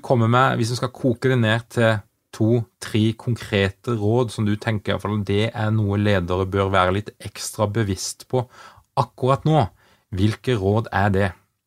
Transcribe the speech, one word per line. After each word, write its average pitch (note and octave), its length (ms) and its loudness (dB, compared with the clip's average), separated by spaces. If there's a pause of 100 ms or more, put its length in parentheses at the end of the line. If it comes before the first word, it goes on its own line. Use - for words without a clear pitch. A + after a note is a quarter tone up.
komme A#2 240 2
med, B2 300 2
hvis A#2 160 -2
vi - 80 -6
skal B2 100 -4
koke C3 400 0
det B2+ 80 2
ned A2+ 320 0
til A2+ 240 2 (380)
to, A2+ 280 2 (180)
tre A2 360 0
konkrete G#2+ 800 -2
råd G#2+ 360 0
som A2 120 -2
du G#2 100 0
tenker G#2 360 -4
i G2 40 0
hvert F#2+ 100 -6
fall G#2 200 -2
det G#2 240 0
er G#2+ 240 -2
noe G2+ 260 0
ledere F#2+ 500 0
bør G2 240 0
være F#2 260 4
litt - 120 -10 (140)
ekstra - 460 -6
bevisst G2+ 580 -4
på B2 160 -2 (540)
akkurat C3+ 480 0
nå, D3+ 180 4 (500)
hvilke A2 440 0
råd G#2 340 0
er G2+ 220 2
det? G2 140 2 (380)